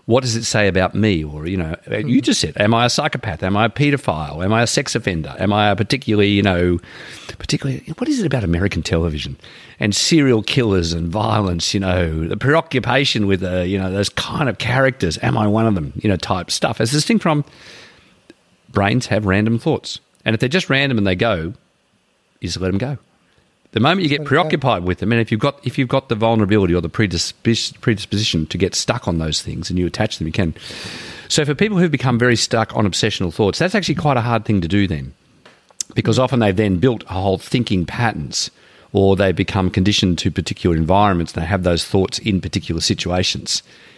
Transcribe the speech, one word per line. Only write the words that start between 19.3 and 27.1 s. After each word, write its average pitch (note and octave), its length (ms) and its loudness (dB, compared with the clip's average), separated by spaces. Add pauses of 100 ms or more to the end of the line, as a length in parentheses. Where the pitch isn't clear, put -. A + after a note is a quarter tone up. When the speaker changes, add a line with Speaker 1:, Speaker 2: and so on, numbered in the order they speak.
Speaker 1:
thoughts. - 420 -4 (240)
And A2 100 0
if A2+ 60 -2
they're B2+ 80 2
just F3 200 0
random C3+ 300 2
and G2+ 80 2
they F#2+ 80 2
go, F#2+ 400 0 (880)
you - 80 -6
just F2 120 -6
let F#2 80 -2
'em F#2+ 100 0
go. B2 200 -4 (760)
The G#2 80 0
moment E3+ 220 2
you D#3 60 2
get C#3 120 0
Speaker 2:
Let - 20 -8
it - 20 -10
go. - 40 -6
Speaker 1:
preoccupied C3+ 560 2
with F2+ 140 0
them, G#2+ 140 -2
and A#2 80 4
if A2 100 -2
you've A2+ 100 0
got, C#3 240 0
if B2 140 -4
you've C3 100 0
got C3+ 200 0
the A#2+ 80 -2
vulnerability G#2 580 4
or F2 60 2
the E2+ 100 -4
predispos-, - 880 -2